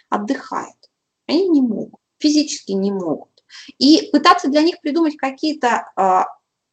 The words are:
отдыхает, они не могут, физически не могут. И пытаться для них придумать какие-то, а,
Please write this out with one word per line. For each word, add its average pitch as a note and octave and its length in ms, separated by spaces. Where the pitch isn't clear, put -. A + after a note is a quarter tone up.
отдыхает, - 680
они F4 240
не D4 100
могут, A3+ 400
физически D4 540
не G3 180
могут. F3+ 380
И C#4+ 340
пытаться F4 360
для D4 140
них E4+ 180
придумать D4+ 380
какие-то, C4+ 760
а, F#3 320